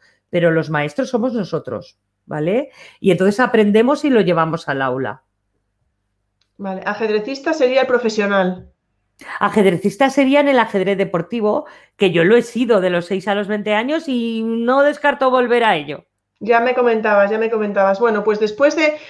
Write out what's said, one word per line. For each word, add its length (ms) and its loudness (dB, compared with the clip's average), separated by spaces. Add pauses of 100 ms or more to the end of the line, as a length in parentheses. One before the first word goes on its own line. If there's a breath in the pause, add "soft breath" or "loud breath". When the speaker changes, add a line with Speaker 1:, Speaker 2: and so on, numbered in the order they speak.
(300)
Speaker 1:
Pero 220 2
los 180 0
maestros 400 -4
somos 240 -2
nosotros, 640 -8 (280)
¿vale? 440 -4 (300 loud breath)
Y 120 0
entonces 280 2
aprendemos 640 2
y 60 2
lo 100 4
llevamos 480 0
al 140 -2
aula. 400 -4 (1300)
Speaker 2:
Vale, 280 -8
ajedrecista 680 -4
sería 280 2
el 60 0
profesional. 840 0 (680 loud breath)
Speaker 1:
Ajedrecista 720 2
sería 280 2
en 80 2
el 120 4
ajedrez 380 -2
deportivo, 680 -2 (320 loud breath)
que 140 2
yo 120 2
lo 120 6
he 80 6
sido 380 0
de 100 2
los 140 -2
seis 220 -6
a 80 0
los 120 -4
veinte 260 -4
años 340 -2
y 360 -4
no 400 0
descarto 480 0
volver 320 2
a 120 2
ello. 300 -8 (340)
Speaker 2:
Ya 200 2
me 140 0
comentabas, 560 2
ya 80 -2
me 120 -2
comentabas. 500 0
Bueno, 240 0
pues 160 0
después 360 0
de, 220 0 (120)